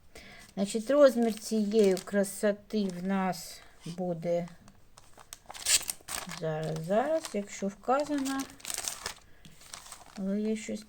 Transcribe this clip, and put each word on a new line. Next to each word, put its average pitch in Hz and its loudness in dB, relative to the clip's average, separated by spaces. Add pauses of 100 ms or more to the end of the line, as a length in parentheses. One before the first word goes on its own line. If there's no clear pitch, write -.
(540)
значить, 208 -2
розмір 233 8
цієї 208 4
красоти 202 0
в 180 -4
нас 190 -2 (260)
буде, 175 -2 (1900)
зараз, 160 -4
зараз, 277 0
якщо 202 -4
вказано, 269 0 (1800)
але 196 -2
я 220 0
щось 214 -8